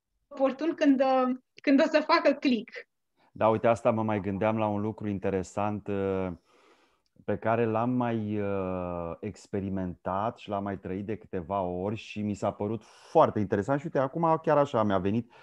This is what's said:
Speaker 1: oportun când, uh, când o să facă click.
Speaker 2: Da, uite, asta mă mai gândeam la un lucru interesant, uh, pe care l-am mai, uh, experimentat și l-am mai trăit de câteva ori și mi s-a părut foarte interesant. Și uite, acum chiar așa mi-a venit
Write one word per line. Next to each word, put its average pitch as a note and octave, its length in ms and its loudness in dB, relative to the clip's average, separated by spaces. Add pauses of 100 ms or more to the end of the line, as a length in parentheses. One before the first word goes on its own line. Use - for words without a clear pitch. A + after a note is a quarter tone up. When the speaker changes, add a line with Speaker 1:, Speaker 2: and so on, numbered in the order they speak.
(280)
Speaker 1:
oportun C4+ 460 -2
când, C#4 260 4
uh, C4 360 2 (260)
când C#4 180 6
o D#4 80 4
să D#4 120 4
facă D#4 320 4
click. - 560 -2 (440)
Speaker 2:
Da, A2 160 4
uite, A2 180 4
asta A#2 240 4
mă A2 120 0
mai G#2+ 180 0
gândeam G2+ 380 0
la A2 80 2
un G#2 140 -2
lucru G#2+ 280 -6
interesant, G2 800 -4
uh, G2 420 -2 (960)
pe G#2 120 -2
care A2+ 280 0
l-am A2+ 260 0
mai, A2+ 500 -2
uh, F2+ 800 -4
experimentat F#2+ 1160 -6
și - 100 -16
l-am G2+ 140 -4
mai G2 160 -6
trăit F#2+ 280 -8
de G#2+ 100 -6
câteva F#2+ 440 -6
ori F2+ 360 -4
și - 260 -10
mi G#2 120 -2
s-a G2+ 180 -2
părut G#2+ 320 -6
foarte - 560 2
interesant. G#2 400 0
Și - 60 -10
uite, D#3 120 -4
acum D#3+ 440 0
chiar D3 160 2
așa C#3 240 2
mi-a G2 160 2
venit G2+ 340 -2 (100)